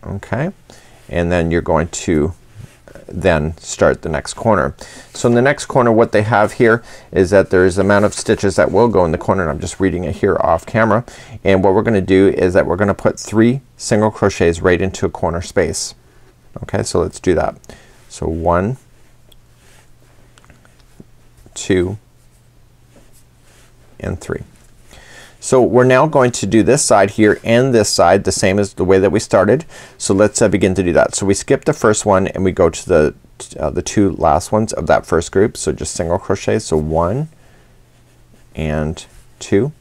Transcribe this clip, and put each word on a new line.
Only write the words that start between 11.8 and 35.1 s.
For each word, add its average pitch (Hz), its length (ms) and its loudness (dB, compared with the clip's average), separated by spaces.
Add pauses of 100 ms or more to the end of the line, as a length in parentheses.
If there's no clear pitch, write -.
gonna 110 180 0
do 95 260 4
is 90 260 0
that 85 120 2
we're 87 100 -2
gonna 98 180 0
put - 260 -4
three 117 420 0 (160)
single 107 340 0
crochets 87 500 0
right 90 200 2
into 95 240 -4
a 87 40 -2
corner 85 320 -6
space. - 540 -4 (680)
Okay, 104 200 -6
so - 160 -4
let's 87 200 -4
do 92 160 0
that. 80 200 -4 (540)
So - 180 -10
one, 85 500 -2 (2750)
two, 95 440 -2 (2000)
and 92 200 -8
three. - 220 -10 (1000)
So 131 200 2
we're 120 240 4
now 127 200 4
going 135 260 2
to - 140 -6
do 107 180 4
this 131 200 2
side 98 280 4
here - 340 2
and 123 280 2
this 107 140 2
side 92 380 2
the 95 60 0
same 98 280 0
as 101 140 -4
the - 100 -4
way 95 160 4
that 95 120 2
we 104 100 0
started. 107 420 2 (340)
So - 160 -4
let's, 101 280 2
uh, 107 80 4
begin 92 260 0
to 95 80 -2
do 85 80 0
that. 71 240 2
So 104 100 -4
we 98 80 2
skipped - 320 -2
the 202 60 0
first 110 340 0
one 98 220 2
and - 160 -6
we 92 80 0
go 85 180 2
to - 160 -8
the, 78 280 2 (440)
uh, 73 120 -4
the 85 120 -6
two 98 300 0
last 78 400 0
ones 107 220 -2
of - 140 -6
that 76 180 2
first - 260 -2